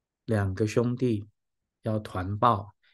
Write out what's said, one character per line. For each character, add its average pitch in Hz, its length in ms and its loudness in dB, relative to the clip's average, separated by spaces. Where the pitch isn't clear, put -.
两 101 300 0
个 107 120 0
兄 120 300 0
弟 113 320 -2
要 107 180 -2
团 98 380 -6
报， 107 360 2